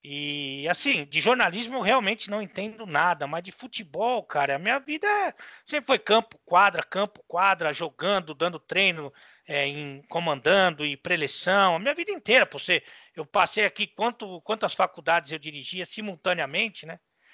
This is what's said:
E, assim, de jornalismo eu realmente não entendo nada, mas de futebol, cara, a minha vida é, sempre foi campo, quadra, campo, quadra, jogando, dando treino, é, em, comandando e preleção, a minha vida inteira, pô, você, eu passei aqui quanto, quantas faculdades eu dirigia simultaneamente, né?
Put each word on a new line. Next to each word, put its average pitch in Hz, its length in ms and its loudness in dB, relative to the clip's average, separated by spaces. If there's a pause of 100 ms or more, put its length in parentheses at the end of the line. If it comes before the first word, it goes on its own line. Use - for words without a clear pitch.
E, 147 640 -6
assim, 175 360 0
de 147 140 -2
jornalismo 226 580 2
eu 233 40 -2
realmente 214 480 2
não 208 140 -4
entendo 214 420 -10
nada, 160 400 0
mas 160 180 -6
de 185 80 -16
futebol, 220 720 -6
cara, 139 340 0
a 143 40 -6
minha 226 180 0
vida 302 300 -6
é, 403 260 0 (320)
sempre 294 220 -6
foi 262 100 4
campo, - 480 2
quadra, 180 380 6
campo, - 440 -4
quadra, 170 460 2
jogando, 160 640 -2
dando 165 240 -2
treino, 175 520 0 (360)
é, 143 180 -2
em, 143 380 -8
comandando 165 840 2
e 143 100 -4
preleção, 180 800 2
a 165 40 -4
minha 269 160 -2
vida 349 160 -8
inteira, 247 340 4
pô, 139 140 -14
você, 185 240 0 (320)
eu 160 100 -8
passei 202 400 0
aqui 202 220 -4
quanto, 202 540 -6
quantas 208 340 -4
faculdades 165 560 0
eu 165 80 -8
dirigia 151 480 -12
simultaneamente, 180 960 -4
né? 165 140 -16 (340)